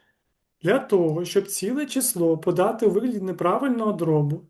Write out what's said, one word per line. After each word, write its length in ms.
Для 160
того, 460
щоб 220
ціле 400
число 520
подати 480
у 40
вигляді 300
неправильного 720
дробу, 440